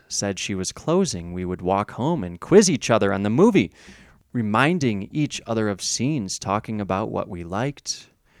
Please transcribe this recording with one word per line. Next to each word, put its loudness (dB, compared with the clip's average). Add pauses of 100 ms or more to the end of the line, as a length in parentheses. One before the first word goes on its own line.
said -4
she -6
was -4
closing, -2
we -6
would -6
walk 0
home -2
and -10
quiz 6
each -2
other 4
on 0
the 2
movie, 4 (640)
reminding 0
each -4
other 0
of -4
scenes, -2
talking -4
about -2
what -4
we -10
liked. -6 (340)